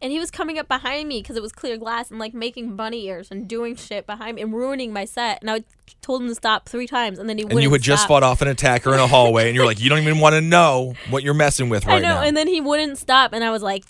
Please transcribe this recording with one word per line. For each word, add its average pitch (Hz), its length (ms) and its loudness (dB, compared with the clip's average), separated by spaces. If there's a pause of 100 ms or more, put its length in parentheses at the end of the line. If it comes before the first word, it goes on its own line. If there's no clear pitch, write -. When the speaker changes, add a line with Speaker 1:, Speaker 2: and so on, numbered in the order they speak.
Speaker 1:
And 262 120 -8
he 311 60 -4
was 330 120 -8
coming 320 280 -8
up 302 100 -8
behind 269 400 -6
me 233 140 -8
'cause 233 140 -14
it 220 60 -6
was 220 100 -14
clear 240 260 -10
glass 233 320 -10
and, 220 80 -14
like, 220 160 -10
making 233 420 -10
bunny 226 300 -8
ears 185 240 -12
and 196 180 -12
doing 233 280 -8
shit 208 300 -12
behind 220 300 -12
me - 60 -12
and 220 100 -6
ruining 254 400 -6
my 202 120 -8
set. 233 360 -6
And 220 100 -8
I 226 140 -4 (360)
told 254 220 -4
him 247 60 -4
to 233 60 -6
stop 214 340 -2
three 240 180 -8
times 233 320 -4
and 226 100 -10
then 220 100 -6
he 214 40 -6
Speaker 2:
And 214 100 -8
Speaker 1:
wouldn't 120 100 4
Speaker 2:
you 139 100 4
had 143 100 4
just 143 200 4
Speaker 1:
stop. - 60 0
Speaker 2:
fought 143 140 6
off 127 200 4
an 139 60 2
attacker 131 460 2
in 135 60 4
a 127 60 4
hallway 117 400 6
and 117 80 0
you're 127 120 4
like, 110 140 0
"You 127 80 2
don't 147 120 4
even 156 180 2
wanna 151 220 6
know 156 540 4 (160)
what 135 120 -2
you're 143 120 0
messing 139 340 2
with 104 180 0
Speaker 1:
<laughs> - 20 0
I 381 60 4
Speaker 2:
right 370 80 4
Speaker 1:
know, 349 140 0
Speaker 2:
now." 269 60 -2
Speaker 1:
and 302 140 2
then 311 120 0
he 349 120 0
wouldn't 294 380 -2
stop 262 340 2
and 226 120 -4
I 226 60 -2
was 220 120 -4
like, 196 260 -4